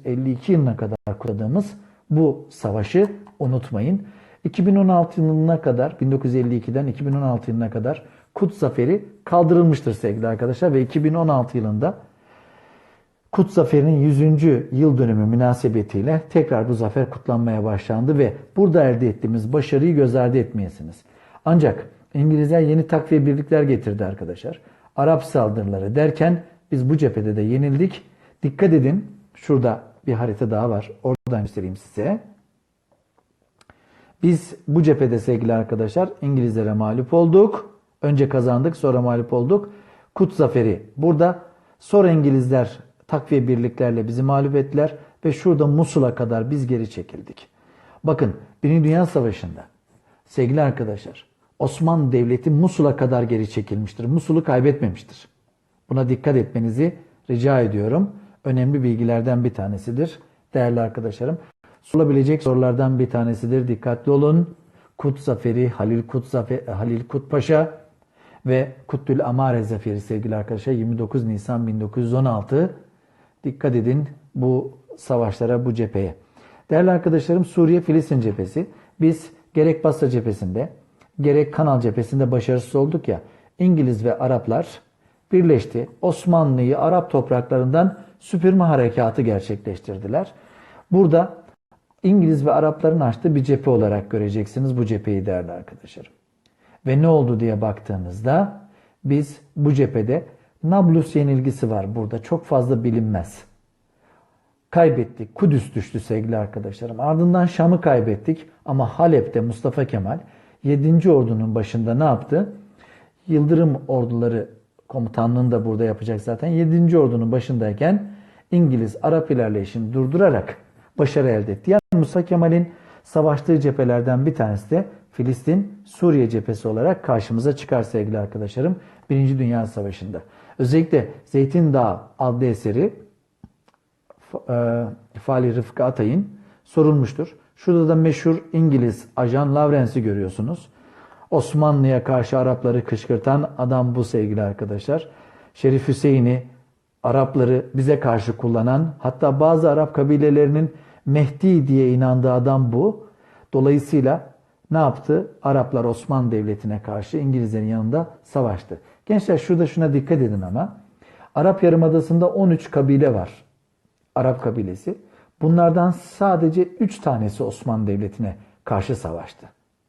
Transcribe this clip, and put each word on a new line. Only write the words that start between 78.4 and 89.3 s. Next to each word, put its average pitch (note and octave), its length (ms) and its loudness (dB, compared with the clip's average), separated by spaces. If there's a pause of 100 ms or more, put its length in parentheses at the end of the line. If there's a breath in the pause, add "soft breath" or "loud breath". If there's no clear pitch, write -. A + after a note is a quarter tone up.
Biz D#3+ 300 0 (220 soft breath)
gerek D#3 300 2
Basra D3 260 2
cephesinde, A2 600 -4 (520 soft breath)
gerek D3 320 2
Kanal C#3+ 260 2
cephesinde A#2+ 520 -2
başarısız B2 440 -2
olduk C#3+ 320 0
ya, G2+ 140 -4 (380 soft breath)
İngiliz C3+ 460 2
ve A#2+ 140 0
Araplar C3 480 -2 (640)
birleşti. D#3 580 2 (120)
Osmanlı'yı D3+ 800 2
Arap F3 320 0
topraklarından C3 880 0 (220 loud breath)
süpürme F#3 440 2
harekatı B2 580 2
gerçekleştirdiler. G#2 1080 -4 (600 loud breath)